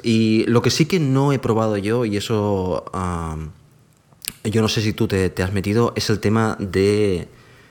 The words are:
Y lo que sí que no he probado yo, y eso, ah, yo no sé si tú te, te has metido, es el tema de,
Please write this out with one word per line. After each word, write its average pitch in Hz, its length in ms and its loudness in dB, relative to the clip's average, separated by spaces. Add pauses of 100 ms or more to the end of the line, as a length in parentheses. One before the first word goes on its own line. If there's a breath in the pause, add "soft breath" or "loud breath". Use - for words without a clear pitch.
Y 110 420 4
lo 117 160 4
que 123 80 2
sí 160 160 2
que 180 140 0
no 139 320 2
he 135 80 0
probado 110 360 0
yo, 110 280 0
y 104 120 -2
eso, 101 760 -2
ah, 87 440 -4 (1080)
yo 110 180 0
no 110 60 2
sé 110 140 -2
si 104 100 0
tú 107 160 -2
te, 95 220 0
te - 120 -4
has 92 100 -2
metido, 101 440 0
es 107 140 -2
el 104 100 0
tema 110 400 0
de, 98 680 0 (440 soft breath)